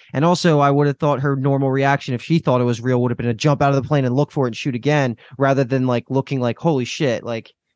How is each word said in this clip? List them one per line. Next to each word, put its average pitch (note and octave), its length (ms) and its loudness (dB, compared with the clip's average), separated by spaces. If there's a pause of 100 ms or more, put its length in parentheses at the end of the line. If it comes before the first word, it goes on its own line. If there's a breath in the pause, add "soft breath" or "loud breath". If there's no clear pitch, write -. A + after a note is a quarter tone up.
(120)
And C#3 120 0
also, E3+ 340 2
I C#3+ 140 4
would C#3+ 160 2
have C#3 100 -4
thought D3 220 0
her C#3+ 160 0
normal C3+ 340 0
reaction, C#3 440 0
if A#2 80 -6
she E3 180 0
thought B2+ 200 2
it B2 40 2
was A#2+ 160 -2
real, B2 220 0
would B2 100 0
have - 60 -4
been A#2 100 -4
to A#2+ 60 0
jump C#3+ 280 0
out C#3 100 4
of C3+ 80 2
the A#2 60 -6
plane C#3+ 180 0
and B2 120 0
look D3 160 0
for C3+ 140 -2
it - 20 -4
and A2+ 80 -8
shoot C#3 180 -6
again, C3 420 0 (220 loud breath)
rather C3+ 240 2
than, B2+ 240 0
like, A#2+ 240 -2
looking C3+ 300 -2
like, A#2+ 180 -2
"Holy C#3+ 280 0
shit, B2 360 -4
like, A2+ 300 -10 (240)